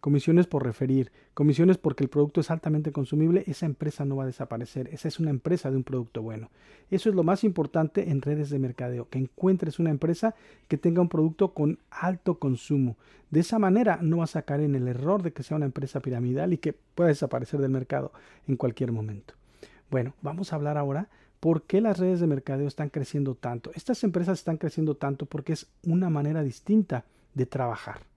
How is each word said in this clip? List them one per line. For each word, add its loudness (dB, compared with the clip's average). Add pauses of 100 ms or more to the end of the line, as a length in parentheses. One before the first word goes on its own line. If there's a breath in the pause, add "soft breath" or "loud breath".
comisiones 4
por -2
referir, 0 (220 soft breath)
comisiones 6
porque 0
el -2
producto 2
es -4
altamente -2
consumible, 2
esa -6
empresa -4
no -2
va -4
a -4
desaparecer. -8
Esa -8
es -6
una 0
empresa -2
de 0
un 0
producto -6
bueno. -10 (400 soft breath)
Eso 2
es 2
lo 4
más 2
importante 0
en 2
redes -2
de -2
mercadeo, -4
que -6
encuentres 0
una 4
empresa 0 (320 soft breath)
que 0
tenga 4
un 4
producto 2
con 0 (100)
alto -2
consumo. 0 (340 soft breath)
De 4
esa 0
manera 4
no 2
vas -2
a -2
caer -2
en 2
el 0
error 0
de -4
que -12
sea -4
una 0
empresa -6
piramidal -2
y -2
que -4
pueda 0
desaparecer -2
del 0
mercado -4 (360 loud breath)
en 0
cualquier -2
momento. -8 (560 loud breath)
Bueno, -2
vamos -6
a -4
hablar -2
ahora -2 (300 soft breath)
por 2
qué 2
las 2
redes 2
de 2
mercadeo -2
están -6
creciendo -2
tanto. -8
Estas -4
empresas 0
están -4
creciendo -2
tanto -4
porque -6
es -8 (160)
una 2
manera 0
distinta 0 (280 soft breath)
de 0
trabajar. -6 (180)